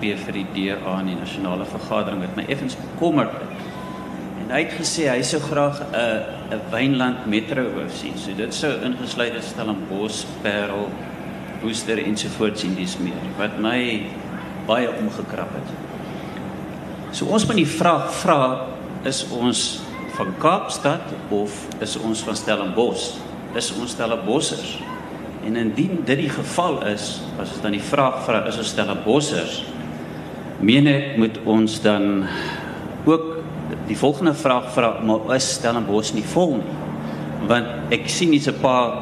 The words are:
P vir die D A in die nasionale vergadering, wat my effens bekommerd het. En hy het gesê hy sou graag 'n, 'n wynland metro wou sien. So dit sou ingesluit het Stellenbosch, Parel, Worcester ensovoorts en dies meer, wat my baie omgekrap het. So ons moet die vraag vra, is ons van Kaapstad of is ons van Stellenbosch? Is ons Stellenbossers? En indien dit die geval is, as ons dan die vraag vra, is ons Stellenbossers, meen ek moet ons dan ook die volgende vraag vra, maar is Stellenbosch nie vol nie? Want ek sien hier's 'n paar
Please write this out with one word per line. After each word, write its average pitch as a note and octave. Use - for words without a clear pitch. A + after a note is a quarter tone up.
P -
vir F#2+
die F#2+
D F#2+
A F#2+
in F#2+
die F#2
nasionale F#2
vergadering, G#2
wat F#2
my G2+
effens C3+
bekommerd D3+
het. -
En B2+
hy D3+
het -
gesê D#3+
hy B2+
sou D3
graag C#3+
'n, A2+
'n G#2+
wynland B2+
metro A2
wou F2+
sien. -
So F#2+
dit G#2+
sou D3
ingesluit B2
het A#2
Stellenbosch, G#2
Parel, G2+
Worcester A2
ensovoorts G#2
en F#2
dies F#2
meer, F2+
wat G2+
my A#2
baie A#2
omgekrap G#2
het. -
So -
ons G#3
moet A3+
die E3
vraag E3+
vra, C3+
is C3+
ons A#2+
van A2
Kaapstad D#3+
of G#2
is G#2+
ons A2
van G#2+
Stellenbosch? G#2
Is A#2+
ons A#2+
Stellenbossers? A2+
En A2+
indien C3+
dit C3
die D3
geval E3
is, G#2
as F#2
ons -
dan G#2
die G2+
vraag C3+
vra, G#2+
is G#2+
ons A2
Stellenbossers, G2+
meen B2+
ek C#3+
moet A2+
ons A2
dan G2+
ook D#3+
die A2
volgende D3
vraag B2+
vra, A2+
maar A2
is -
Stellenbosch G#2+
nie G#2+
vol E3+
nie? -
Want A#2
ek A#2
sien F3
hier's C#3+
'n A#2+
paar B2+